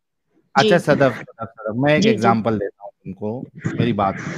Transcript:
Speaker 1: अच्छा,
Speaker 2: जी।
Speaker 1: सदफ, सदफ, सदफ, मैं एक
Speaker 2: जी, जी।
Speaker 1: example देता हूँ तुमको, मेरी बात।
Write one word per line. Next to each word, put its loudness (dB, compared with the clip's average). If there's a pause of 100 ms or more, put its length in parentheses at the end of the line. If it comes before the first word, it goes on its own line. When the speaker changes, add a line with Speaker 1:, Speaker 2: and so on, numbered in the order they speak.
(560)
Speaker 1:
अच्छा, 4
Speaker 2:
जी। -2
Speaker 1:
सदफ, 4
सदफ, -12
सदफ, -8
मैं 2
एक 2
Speaker 2:
जी, 4
जी। 2
Speaker 1:
example 2
देता -8
हूँ -18
तुमको, -10 (340)
मेरी 0
बात। 0 (220)